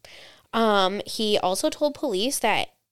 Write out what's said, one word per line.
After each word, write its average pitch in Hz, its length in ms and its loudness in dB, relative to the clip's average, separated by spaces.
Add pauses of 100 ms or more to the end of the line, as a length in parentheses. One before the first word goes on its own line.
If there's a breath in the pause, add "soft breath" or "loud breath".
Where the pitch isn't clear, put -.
(520 loud breath)
Um, 208 540 2
he 214 320 -2
also 190 320 0
told 294 240 -2
police 240 460 -2
that 185 300 0 (220)